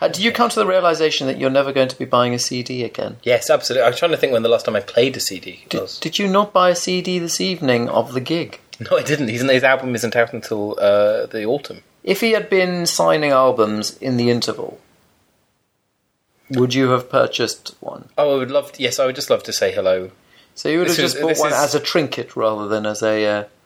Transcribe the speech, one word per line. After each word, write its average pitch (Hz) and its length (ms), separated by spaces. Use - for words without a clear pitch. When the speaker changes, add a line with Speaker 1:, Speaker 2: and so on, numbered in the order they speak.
Speaker 1:
Uh, 165 80
did 165 160
you 226 80
come 233 160
to 226 100
the 208 80
realisation 160 600
that 135 100
you're 135 120
never 139 200
going 131 180
to - 100
be 120 80
buying 123 280
a 120 60
C 127 220
D 127 200
again? 110 400
Speaker 2:
Yes, 120 280
absolutely. 127 340
I 123 60
was 120 80
trying 170 140
to 147 40
think 143 160
when 113 100
the 113 60
last 113 160
time 113 100
I 104 60
played 123 360
a - 40
C 95 180
D - 300
Speaker 1:
Did, - 140
Speaker 2:
was. - 180
Speaker 1:
did - 180
you 202 80
not 202 260
buy 180 180
a 175 40
C 180 280
D 180 160
this 170 220
evening 143 500
of 113 240
The 127 60
Gig? 160 380
Speaker 2:
No, - 160
I 156 60
didn't. 135 260
His, 120 140
his 131 220
album 131 300
isn't 113 220
out 117 160
until, 104 480
uh, 104 460
the 110 180
autumn. 113 380
Speaker 1:
If 190 200
he 226 100
had 202 180
been 180 360
signing 160 460
albums 110 680
in 127 180
the 120 140
interval, - 480
would 127 240
you 131 160
have 123 200
purchased - 680
one? - 360
Speaker 2:
Oh, 143 200
I - 20
would 127 120
love 139 220
to, 135 100
yes, 120 160
I 135 80
would 131 100
just - 140
love 110 140
to 110 80
say 98 200
hello. 92 380
Speaker 1:
So - 140
you 156 100
would 175 100
have 170 80
Speaker 2:
This 147 80
Speaker 1:
just 127 120
Speaker 2:
is, 143 60
Speaker 1:
bought 160 60
Speaker 2:
this 156 120
Speaker 1:
one 151 120
Speaker 2:
is - 60
Speaker 1:
as 143 160
a - 60
trinket - 560
rather 107 320
than 107 180
as 107 160
a, 110 240
uh, 104 180